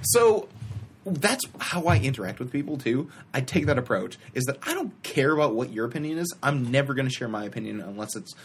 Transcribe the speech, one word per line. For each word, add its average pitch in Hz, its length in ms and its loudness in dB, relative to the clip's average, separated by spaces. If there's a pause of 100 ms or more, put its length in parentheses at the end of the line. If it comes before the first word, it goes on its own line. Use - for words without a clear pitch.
so 226 480 4 (560)
that's 196 400 0 (140)
how - 260 -4
I 170 140 6
interact 113 400 -2
with 127 120 -6
people, 147 260 -2
too. 117 320 0 (240)
I 123 60 0
take 151 280 0
that 143 100 4
approach, 95 400 0 (160)
is 131 100 0
that - 200 -2
I 302 100 -2
don't 311 180 -4 (120)
care 139 280 4
about 151 240 4
what 120 160 -2
your 110 140 -2
opinion 151 320 -4
is. 170 160 -4 (100)
I'm 139 260 2
never 139 240 2
gonna 131 160 0
share 123 200 -4
my 107 160 -4
opinion 107 340 -6
unless 101 380 -8
it's 95 160 -12 (120)